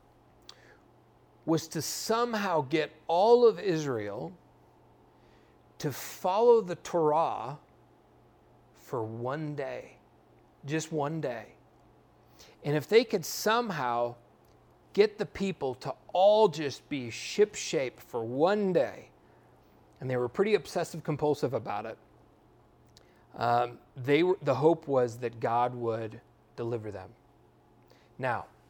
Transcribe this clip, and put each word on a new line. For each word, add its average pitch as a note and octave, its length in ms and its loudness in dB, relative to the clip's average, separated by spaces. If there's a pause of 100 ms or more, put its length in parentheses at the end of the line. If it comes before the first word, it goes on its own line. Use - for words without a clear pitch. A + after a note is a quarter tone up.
(1400)
was D#3+ 240 0
to D#3+ 140 -6
somehow G3+ 800 -2
get D3 300 -2 (160)
all A#3 380 6
of F#3+ 120 6
Israel C#3+ 760 -4 (1500)
to D3+ 120 -4
follow A3 720 4
the F3+ 160 -8
Torah D3 800 0 (1200)
for - 260 -6
one B2+ 520 -6
day, C3 420 -10 (680)
just D3+ 280 -6
one D#3 280 -4
day. A#2 260 -8 (1200)
And D3 120 0
if C#3+ 120 -4
they A#3 160 6
could G3+ 200 -4
somehow C#3+ 920 -2 (760)
get G#3 240 4
the G#3 80 -6
people D3+ 520 -4
to - 180 -8 (180)
all G#3 360 6
just D3 400 -4
be B2+ 200 -6
shipshape - 920 -2
for A#2 260 -6
one F3+ 480 2
day, A#2 360 0 (920)
and C3 100 -6
they B2+ 60 0
were B2 120 0
pretty G3+ 260 0
obsessive E3 500 -4
compulsive D3 500 -2
about G#2+ 320 -6
it, A2+ 100 -12 (1400)
um, A#2+ 420 0 (180)
they C#3+ 260 2
were, F3+ 200 2
the C#3+ 120 0
hope D#3 340 2
was B2 300 0
that A#2+ 220 -8
God B2 340 0
would A2+ 460 -6 (360)
deliver A#2 340 -6
them. F#2+ 200 -14 (1080)
Now, B2 280 -4 (240)